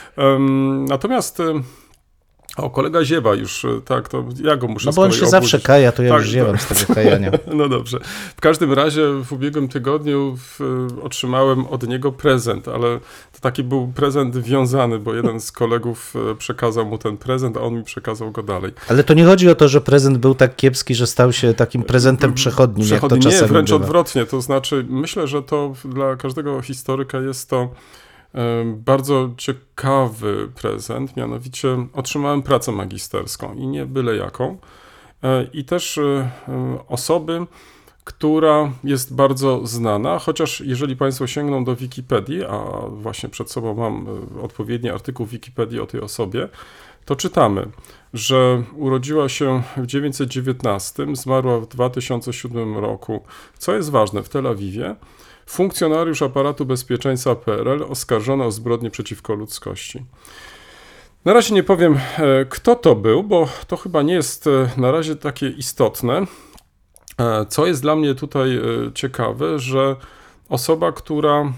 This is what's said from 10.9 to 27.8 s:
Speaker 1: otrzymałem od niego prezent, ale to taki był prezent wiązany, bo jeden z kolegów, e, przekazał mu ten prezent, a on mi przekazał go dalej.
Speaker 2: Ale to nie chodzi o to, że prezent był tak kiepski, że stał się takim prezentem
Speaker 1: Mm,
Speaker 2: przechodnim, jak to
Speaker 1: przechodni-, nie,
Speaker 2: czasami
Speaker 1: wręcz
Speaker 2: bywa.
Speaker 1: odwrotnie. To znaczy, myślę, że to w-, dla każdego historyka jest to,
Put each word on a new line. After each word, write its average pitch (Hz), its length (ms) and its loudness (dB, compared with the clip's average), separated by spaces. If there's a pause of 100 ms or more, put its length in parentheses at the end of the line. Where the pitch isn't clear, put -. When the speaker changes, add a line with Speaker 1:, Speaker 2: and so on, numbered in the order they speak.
Speaker 1:
otrzymałem 131 640 0
od 127 200 -6
niego 131 240 -2
prezent, 127 560 0
ale 120 320 -2 (340)
to - 80 -20
taki 127 220 -2
był 123 320 -2
prezent 135 420 0
wiązany, 123 640 2
bo 110 140 -4
jeden 117 260 0
z - 120 -10
kolegów, 117 640 -2 (180)
e, 110 40 -6
przekazał 117 500 -2
mu 110 120 -6
ten 104 200 -6
prezent, 131 400 -2
a 120 40 -2
on 117 120 -2
mi 117 100 -6
przekazał 110 480 -8
go 107 120 -8
dalej. 95 280 -4 (180)
Speaker 2:
Ale 131 140 6
to 160 100 6
nie 165 120 10
chodzi 180 240 10
o 165 60 10
to, 156 120 8
że 139 140 6
prezent 135 360 4
był 131 180 4
tak 131 200 4
kiepski, 127 400 2
że 117 120 2
stał 123 260 4
się 117 200 2
takim 120 300 0
prezentem 127 440 4
Speaker 1:
Mm, 127 80 0
Speaker 2:
przechodnim, 117 520 2
jak 107 140 4
to 147 60 2
Speaker 1:
przechodni-, 131 180 6
nie, 147 60 8
Speaker 2:
czasami 143 200 6
Speaker 1:
wręcz 156 180 4
Speaker 2:
bywa. 151 140 4
Speaker 1:
odwrotnie. 156 420 2
To 131 160 -4
znaczy, 135 480 -2
myślę, 147 380 -4
że 139 160 -4
to 143 300 -4
w-, 131 200 -16
dla 135 220 -2
każdego 139 460 -6
historyka 135 580 -6
jest 131 300 -8
to, 123 200 0 (640)